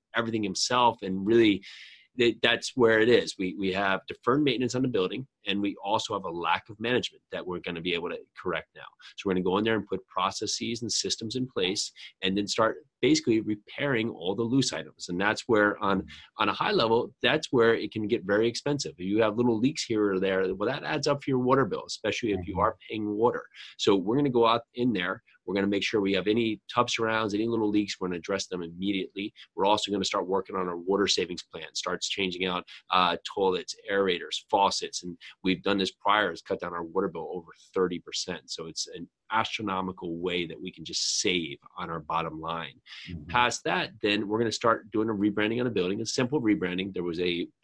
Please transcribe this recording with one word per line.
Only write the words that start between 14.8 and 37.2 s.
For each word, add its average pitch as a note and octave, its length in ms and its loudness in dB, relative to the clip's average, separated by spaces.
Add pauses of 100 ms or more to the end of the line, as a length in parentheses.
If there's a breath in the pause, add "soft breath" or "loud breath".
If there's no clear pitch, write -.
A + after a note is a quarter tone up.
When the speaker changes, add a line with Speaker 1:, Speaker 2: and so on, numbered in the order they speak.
Speaker 1:
And F2+ 140 -2
that's G#2+ 240 2
where G#2 320 6
on, G2 260 0 (360 loud breath)
on G#2 100 4
a F#2+ 40 4
high - 180 0
level, A#2 500 2
that's C#3 300 2
where A2+ 240 6
it G2 160 -4
can A2 160 -4
get G#2 180 0
very G#2 220 4
expensive. C#3+ 500 -4
If F2 80 -8
you G#2 160 2
have G#2+ 160 2
little A#2+ 220 2
leaks C#3 260 0
here G#2 280 2
or F#2 60 0
there, F#2+ 360 2
well, G2+ 120 -2
that D3 160 -4
adds D#3 220 -2
up C#3+ 180 0
for - 60 -4
your C3+ 100 4
water C3 260 4
bill, E2 200 -4
especially - 460 -2
if F#2+ 160 0
you F#2+ 80 -6
Speaker 2:
Mm-hmm. F2+ 60 -2
Speaker 1:
are G#2+ 160 2 (120)
paying G#2+ 260 -4
water. A2+ 280 2 (340 loud breath)
So G#2 180 4
we're G2 220 2
gonna C#3+ 140 2
go A#2 160 6
out A#2 140 4 (120)
in B2 180 0
there. F#2 300 -2 (240 soft breath)
We're F#2 80 -4
gonna G2 140 2
make G2+ 160 2
sure G#2+ 180 2
we G2 120 2
have F#2 140 0
any A2 320 2 (140)
tub A#2+ 160 2
surrounds, A2 460 0
any A2 120 0
little A2+ 220 0
leaks, G#2 320 0
we're F#2 60 -2
gonna F2 100 -4
address F#2+ 300 -4
them F2 160 -6
immediately. F#2+ 680 -6 (240 loud breath)
We're F#2+ 120 0
also G#2 240 2
gonna G2 120 0
start F#2 240 -2
working F#2+ 280 -2
on F#2 120 -2
our F2 100 -6
water F#2+ 300 2
savings F2 360 -2
plan, D#2+ 320 -14
starts - 340 -4
changing F#2 360 -2
out, F2+ 200 -2 (260 loud breath)
uh, F2+ 240 4 (200)
toilets, F#2 400 0 (160)
aerators, F2+ 580 0
faucets. G2 540 0
And F2 120 -10 (280 loud breath)
we've F#2 180 0
done G2+ 160 2
this F#2+ 140 0
prior, G2+ 400 2
has E2 100 -12
cut F#2 200 -4
down F2 120 -6
our E2+ 100 -6
water F#2 260 -2
bill D#2+ 220 -10